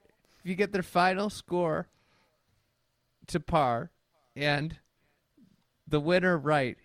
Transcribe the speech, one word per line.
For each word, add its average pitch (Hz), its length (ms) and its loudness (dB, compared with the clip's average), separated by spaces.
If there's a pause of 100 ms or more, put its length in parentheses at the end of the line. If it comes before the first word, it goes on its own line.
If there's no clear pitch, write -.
(440)
if 175 40 -10
you 180 80 -4
get 202 160 0
their 196 120 0
final 185 460 2
score 170 580 -2 (1400)
to 165 120 -2
par 139 500 0 (460)
and 147 420 -2 (1120)
the - 120 2
winner 180 380 2
right, 139 460 0